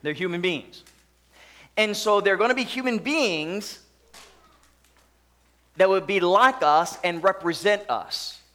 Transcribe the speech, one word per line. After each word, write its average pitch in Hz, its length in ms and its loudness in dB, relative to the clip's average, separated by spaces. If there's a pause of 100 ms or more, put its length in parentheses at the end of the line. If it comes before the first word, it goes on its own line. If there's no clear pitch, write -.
They're 151 100 -4
human 175 260 -4
beings. 175 440 -6 (920)
And 214 220 0
so 208 240 2
they're 196 160 2
gonna 233 160 2
be 254 100 -2
human 247 360 -4
beings 196 800 -4 (2000)
that 185 120 6
would 190 180 2
be 196 120 0
like 196 440 4
us 156 400 2
and 170 200 -4
represent 190 680 0
us. - 500 -8 (160)